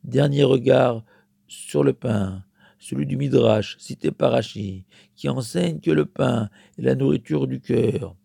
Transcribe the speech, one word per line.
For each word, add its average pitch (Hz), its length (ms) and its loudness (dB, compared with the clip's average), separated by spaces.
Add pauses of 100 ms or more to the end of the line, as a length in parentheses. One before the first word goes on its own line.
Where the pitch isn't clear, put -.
Dernier 139 400 2
regard 131 580 4 (440)
sur - 360 -4
le 139 80 4
pain, 95 520 -2 (360)
celui 131 260 -6
du 139 120 -6
Midrash, 120 600 2
cité - 320 -6
par 127 220 0
Rashi, 104 540 -4 (320)
qui 139 100 -6
enseigne 151 540 -4
que 165 100 0
le 151 140 2
pain 120 440 -2 (280)
est 120 60 -10
la 131 120 2
nourriture 139 500 0
du 131 140 -8
cœur. 117 640 -2